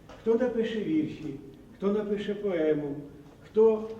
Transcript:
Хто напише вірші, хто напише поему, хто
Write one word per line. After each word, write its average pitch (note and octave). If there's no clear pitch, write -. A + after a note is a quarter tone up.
Хто A3+
напише A3+
вірші, -
хто G3+
напише G#3
поему, D#3
хто A3